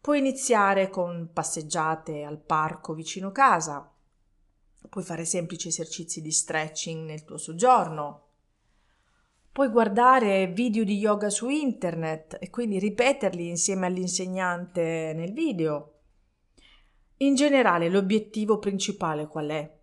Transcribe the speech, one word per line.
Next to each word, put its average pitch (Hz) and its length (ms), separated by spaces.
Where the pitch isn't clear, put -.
Puoi 294 200
iniziare 208 680
con 175 420
passeggiate 160 880
al 147 160
parco 156 560
vicino 185 380
casa, 165 600
puoi 185 160
fare 165 200
semplici 170 440
esercizi 165 540
di 151 80
stretching 160 720
nel 156 200
tuo - 120
soggiorno, 165 920
puoi 269 160
guardare 220 800
video 214 380
di 202 120
yoga 208 320
su 233 200
internet 170 920
e - 120
quindi 214 280
ripeterli 202 680
insieme 185 380
all'insegnante 180 1300
nel 170 200
video. 170 640
In 277 180
generale, 247 540
l'obiettivo 208 720
principale 190 680
qual 151 220
è? 151 340